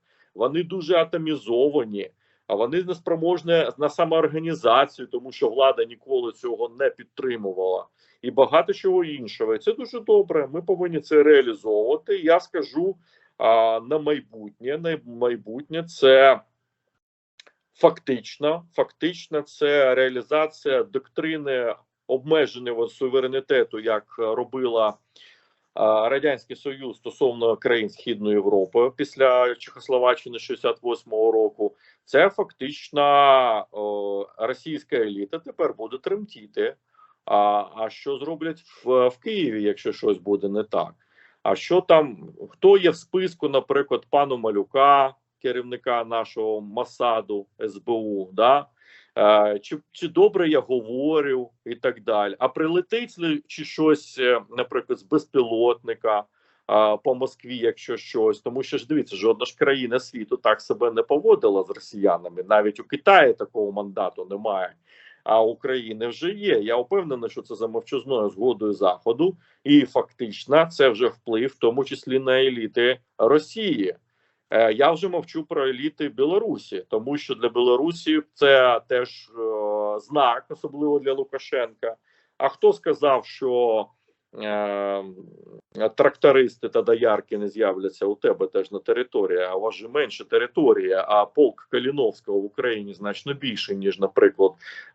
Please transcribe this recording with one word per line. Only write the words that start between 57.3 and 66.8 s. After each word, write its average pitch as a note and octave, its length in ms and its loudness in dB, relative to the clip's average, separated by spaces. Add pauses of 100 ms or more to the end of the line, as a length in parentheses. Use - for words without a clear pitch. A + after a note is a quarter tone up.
якщо A#2 400 -4
щось. A2 440 -2
Тому B2 220 -8
що C#3+ 140 -8
ж, A#2+ 100 -8
дивіться, D3 280 -4
жодна A2 300 0
ж - 120 -14
країна B2+ 420 -2
світу A#2 380 -8
так A2 240 0
себе A#2 300 -2
не A2+ 120 -2
поводила A#2+ 600 2
з F#2+ 60 -10
росіянами. F2+ 800 -4
Навіть G#2+ 300 2
у G#2 40 -16
Китаї D#3 500 4
такого G#2 380 -4
мандату G2 580 -8
немає. G2 460 -6 (480)
А A2+ 180 4
у A2+ 80 2
України A#2 580 -6
вже A#2+ 240 -6
є. G3+ 280 0
Я A2 160 -2
впевнений, B2 540 -4